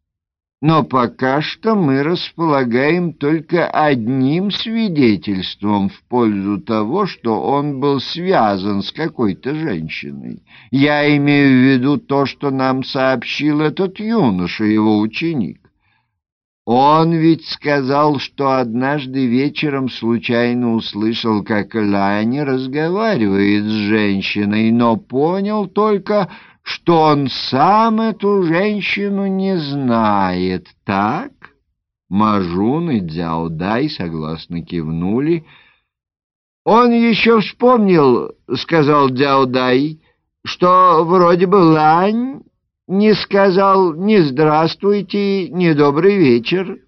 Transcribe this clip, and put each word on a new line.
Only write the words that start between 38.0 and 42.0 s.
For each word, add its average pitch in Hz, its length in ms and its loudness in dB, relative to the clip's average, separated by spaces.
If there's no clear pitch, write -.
сказал 143 560 2
Дзяодай, — 135 880 0
что 180 600 4
вроде 175 440 4
бы 196 80 4
Лань 180 840 2